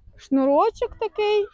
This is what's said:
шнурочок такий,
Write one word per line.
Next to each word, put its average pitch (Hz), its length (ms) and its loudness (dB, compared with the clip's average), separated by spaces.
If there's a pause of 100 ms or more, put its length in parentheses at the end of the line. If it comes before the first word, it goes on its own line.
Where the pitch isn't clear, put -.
(180)
шнурочок 285 720 0 (100)
такий, 427 540 -2